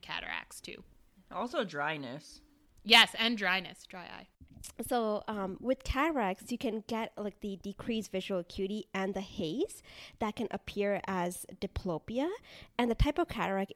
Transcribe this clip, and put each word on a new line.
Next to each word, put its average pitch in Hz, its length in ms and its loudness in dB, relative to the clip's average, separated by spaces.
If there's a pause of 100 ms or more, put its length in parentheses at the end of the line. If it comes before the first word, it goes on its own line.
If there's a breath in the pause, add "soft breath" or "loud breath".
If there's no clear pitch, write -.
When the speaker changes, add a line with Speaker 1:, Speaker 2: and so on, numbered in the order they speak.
Speaker 1:
cataracts 85 580 -6
too. - 220 -14 (480)
Speaker 2:
Also 247 320 -2
dryness. 147 800 -4 (440)
Speaker 1:
Yes, 220 320 10
and 226 200 2
dryness, 185 500 -2
dry 180 160 -12
eye. - 240 -14 (580)
Speaker 3:
So, 220 440 2
um, 196 320 -4
with 254 240 0
cataracts, 262 640 0
you 240 60 0
can 220 280 -2
get, 226 320 -2
like, 208 220 -6
the 196 240 -6
decreased 220 480 -4
visual 190 300 0
acuity 196 520 -4
and 190 200 -2
the 196 80 -2
haze 196 600 -2 (380 loud breath)
that 214 160 -2
can 226 160 -2
appear 202 560 0
as 180 380 -2 (160)
diplopia. 208 680 -2 (480 loud breath)
And 233 140 4
the 226 40 4
type 294 240 6
of 339 100 2
cataract 196 460 0